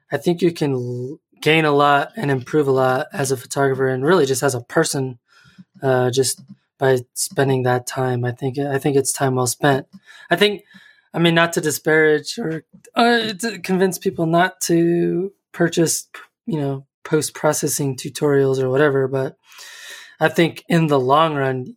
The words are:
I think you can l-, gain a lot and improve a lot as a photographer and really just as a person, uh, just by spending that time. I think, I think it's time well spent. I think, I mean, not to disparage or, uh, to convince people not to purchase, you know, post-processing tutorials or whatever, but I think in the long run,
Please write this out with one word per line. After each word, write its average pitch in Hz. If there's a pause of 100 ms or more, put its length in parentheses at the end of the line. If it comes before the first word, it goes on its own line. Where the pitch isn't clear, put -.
(120)
I 151
think 175
you 170
can 147
l-, 123 (200)
gain 160
a 147
lot 143
and 143
improve 139
a 135
lot 131
as 135
a 135
photographer 135
and 131
really 160
just 131
as 135
a 120
person, 131 (640)
uh, 127
just 127 (340)
by 135 (160)
spending 135
that 123
time. 127
I 123
think, 131
I 143
think 139
it's 135
time 131
well 127
spent. 139 (440)
I 175
think, 202 (520)
I 160
mean, 170
not 165
to 170
disparage 156
or, 160 (300)
uh, 233
to 202
convince 185
people 170
not 170
to 170 (200)
purchase, 170 (400)
you 160
know, 139 (180)
post-processing 151
tutorials 135
or 131
whatever, 135
but 135 (840)
I 160
think 160
in 165
the 143
long 147
run, 135